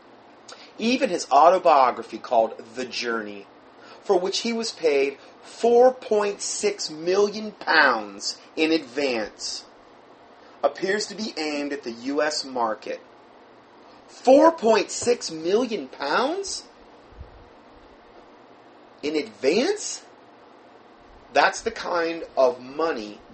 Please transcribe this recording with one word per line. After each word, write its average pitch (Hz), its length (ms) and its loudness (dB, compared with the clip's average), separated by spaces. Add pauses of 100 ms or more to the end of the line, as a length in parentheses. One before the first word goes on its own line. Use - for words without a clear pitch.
(800)
Even 240 320 0
his 170 220 -4
autobiography 143 840 4
called 113 360 0 (220)
The 127 80 -6
Journey, 110 600 -8 (540)
for 196 160 2
which 185 220 -4
he 233 140 -4
was 226 180 -6
paid 139 480 2 (240)
four 240 500 6
point 202 480 -2
six - 500 -4
million 196 600 0
pounds 117 880 0 (160)
in 156 160 0
advance, 127 960 -4 (1000)
appears 190 440 -2
to 196 100 -14
be 220 200 -8
aimed 147 360 -6
at 139 100 -10
the 123 80 -10
U 131 320 -4
S 151 220 -4
market. 117 560 -4 (1040)
Four 302 460 6
point 214 400 0
six - 400 -2
million 175 560 -4
pounds 240 760 -4 (2500)
in 151 140 -6
advance? 160 880 -2 (1300)
That's 151 280 0
the 226 100 -8
kind 165 540 -6 (120)
of 123 240 2
money 127 580 -6 (160)